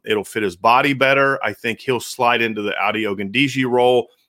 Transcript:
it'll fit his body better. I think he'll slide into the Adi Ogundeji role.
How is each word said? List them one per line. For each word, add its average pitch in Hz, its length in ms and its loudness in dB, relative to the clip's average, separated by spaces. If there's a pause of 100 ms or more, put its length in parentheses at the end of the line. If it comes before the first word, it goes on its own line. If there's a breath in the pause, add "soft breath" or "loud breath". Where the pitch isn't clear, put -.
it'll 107 180 -2
fit 110 200 -6
his 90 120 -2
body 127 380 2
better. 135 500 2
I 107 100 -4
think 110 260 -6
he'll 123 200 -2
slide 120 440 0
into 110 180 -4
the 101 180 -4
Adi 107 260 -2
Ogundeji 120 600 -2
role. 123 420 2 (200 soft breath)